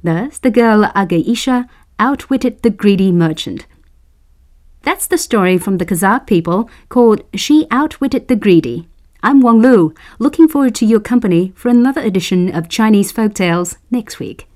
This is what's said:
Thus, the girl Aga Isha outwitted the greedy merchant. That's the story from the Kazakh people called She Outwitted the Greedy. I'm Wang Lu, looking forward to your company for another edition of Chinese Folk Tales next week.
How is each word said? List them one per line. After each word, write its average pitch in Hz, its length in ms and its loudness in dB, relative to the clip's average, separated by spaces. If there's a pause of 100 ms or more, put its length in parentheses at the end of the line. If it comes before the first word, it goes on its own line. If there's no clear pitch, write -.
Thus, 175 340 -4
the 254 140 0
girl 214 340 2 (100)
Aga 175 340 -2
Isha 247 380 -2 (320)
outwitted 254 640 -2
the 226 100 0
greedy 196 400 0
merchant. 160 540 -2 (1160)
That's 381 220 -4
the 339 140 -2
story 185 400 0
from 190 180 -4
the 170 80 -4
Kazakh 196 400 -2
people 180 420 -2 (220)
called 233 320 2 (140)
She 302 340 0
Outwitted 220 580 -4
the 254 80 0
Greedy. 170 520 -2 (340)
I'm 269 180 2
Wang 233 220 4
Lu, 208 320 4 (240)
looking 302 300 2
forward 277 260 0
to 226 140 -2
your 220 120 2
company 190 540 0
for - 160 -4
another 247 320 2
edition 185 480 -2
of 170 180 -6
Chinese 214 440 0
Folk 220 240 -2
Tales 180 420 -2 (140)
next 233 260 -6
week. - 380 -14